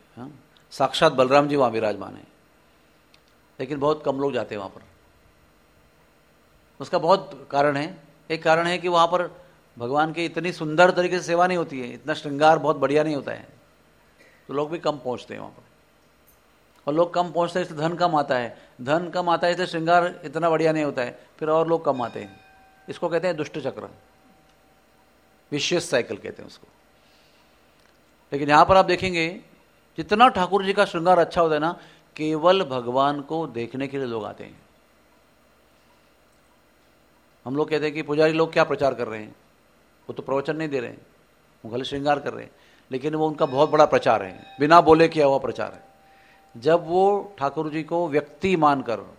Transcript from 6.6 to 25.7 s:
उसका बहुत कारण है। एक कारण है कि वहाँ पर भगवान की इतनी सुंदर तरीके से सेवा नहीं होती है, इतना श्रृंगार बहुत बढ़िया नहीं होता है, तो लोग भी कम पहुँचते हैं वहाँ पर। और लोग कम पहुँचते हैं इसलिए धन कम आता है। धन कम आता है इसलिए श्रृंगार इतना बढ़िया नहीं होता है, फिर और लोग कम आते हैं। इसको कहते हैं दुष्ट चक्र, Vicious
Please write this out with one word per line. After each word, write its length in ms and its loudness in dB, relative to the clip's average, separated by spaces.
उसका 180 -2
बहुत 520 0
कारण 260 2
है। 100 -4
एक 120 -6
कारण 240 4
है 120 -2
कि 100 -6
वहाँ 180 4
पर 240 0
भगवान 360 -2
की 120 -6
इतनी 280 -6
सुंदर 380 4
तरीके 280 0
से 40 -8
सेवा 240 0
नहीं 120 0
होती 220 -6
है, 140 -10
इतना 200 -8
श्रृंगार 440 4
बहुत 180 0
बढ़िया 260 2
नहीं 120 -4
होता 180 -8
है, 160 -16
तो 60 -10
लोग 160 -4
भी 80 -8
कम 200 -4
पहुँचते 360 -10
हैं 60 -12
वहाँ 120 -14
पर। 120 -20
और 80 -2
लोग 200 2
कम 160 -2
पहुँचते 280 -2
हैं 80 -4
इसलिए 140 -10
धन 160 -2
कम 200 0
आता 180 0
है। 220 -6
धन 280 -2
कम 180 -4
आता 180 0
है 60 2
इसलिए 140 -4
श्रृंगार 580 0
इतना 260 -2
बढ़िया 220 2
नहीं 120 -2
होता 180 -4
है, 160 -10
फिर 100 -6
और 200 2
लोग 160 0
कम 180 0
आते 180 -8
हैं। 200 -16
इसको 200 -6
कहते 180 -2
हैं 100 -4
दुष्ट 220 -8
चक्र, 300 -10
Vicious 380 -4